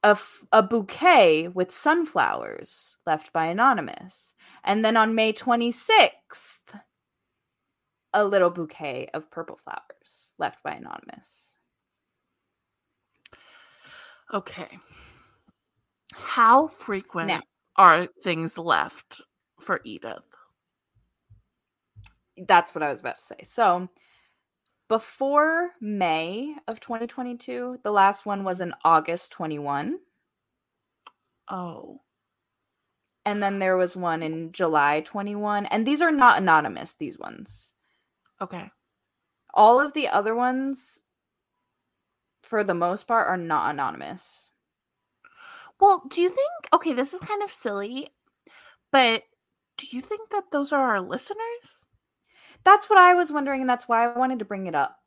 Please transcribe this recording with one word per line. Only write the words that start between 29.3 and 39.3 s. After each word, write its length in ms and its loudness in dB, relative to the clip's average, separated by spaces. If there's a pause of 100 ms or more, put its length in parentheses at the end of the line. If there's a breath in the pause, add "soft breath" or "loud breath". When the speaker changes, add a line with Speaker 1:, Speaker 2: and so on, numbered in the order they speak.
Speaker 1:
twenty-one. 680 -6 (1500)
Speaker 2:
Oh. 540 -12 (1200)
Speaker 1:
And 160 -4
then 180 -2
there 180 2
was 180 0
one 260 -4
in 300 -8
July 500 0
twenty-one. 640 -6
And 200 -2
these 140 0
are 100 2
not 280 6
anonymous, 560 0
these 220 -12
ones. 560 -18 (680)
Speaker 2:
Okay. 300 -14 (800)